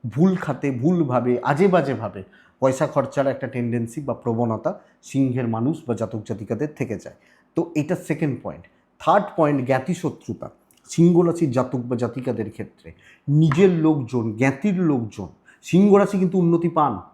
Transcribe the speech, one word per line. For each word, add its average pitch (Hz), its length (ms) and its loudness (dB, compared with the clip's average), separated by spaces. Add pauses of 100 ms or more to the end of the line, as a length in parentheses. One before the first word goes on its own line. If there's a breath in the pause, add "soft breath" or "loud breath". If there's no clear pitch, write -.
ভুল 170 280 2
খাতে, 143 360 -4
ভুলভাবে, 127 720 0
আজে 147 240 2
বাজেভাবে 113 560 0 (360 soft breath)
পয়সা 131 280 2
খরচার 139 400 0
একটা 127 200 -4
টেন্ডেন্সি 120 540 -4
বা 131 120 -6
প্রবণতা 117 680 -4 (240 loud breath)
সিংহের 131 440 -2
মানুষ 113 400 -2
বা 120 60 -2
জাতক 107 320 -4
জাতিকাদের 110 500 -6
থেকে 107 220 -6
যায়। - 180 -16 (400 soft breath)
তো 170 200 -2
এটা 151 200 -2
সেকেন্ড 156 480 -4
পয়েন্ট। 82 220 -12 (340)
থার্ড 190 260 2 (100)
পয়েন্ট, 143 300 0
জ্ঞাতিশত্রুতা। 131 840 -4 (360)
সিংহ 170 340 4
রাশির 170 320 2
জাতক 127 280 0
বা 120 160 -4
জাতিকাদের 117 560 -4
ক্ষেত্রে - 420 -16 (340 soft breath)
নিজের 156 420 4
লোকজন, 131 640 0
জ্ঞাতির 135 400 0
লোকজন, 123 540 -2 (340 soft breath)
সিংহ 196 340 6
রাশি 196 240 4
কিন্তু 185 200 2
উন্নতি 170 300 2
পান 135 300 0 (140)